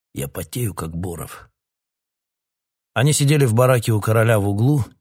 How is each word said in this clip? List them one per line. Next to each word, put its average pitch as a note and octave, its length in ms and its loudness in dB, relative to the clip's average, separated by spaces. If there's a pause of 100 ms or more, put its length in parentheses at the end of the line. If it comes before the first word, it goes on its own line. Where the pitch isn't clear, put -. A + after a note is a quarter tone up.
(140)
«Я C#2 160 -10
потею, G2 440 -8
как D#2+ 220 -10
боров». E2+ 540 -10 (1400)
Они C3 180 2
сидели C#3+ 320 2
в A#2 100 2
бараке B2 380 2
у A2 80 2
короля A2 400 2
в G2 80 -2
углу, A#2 380 0 (160)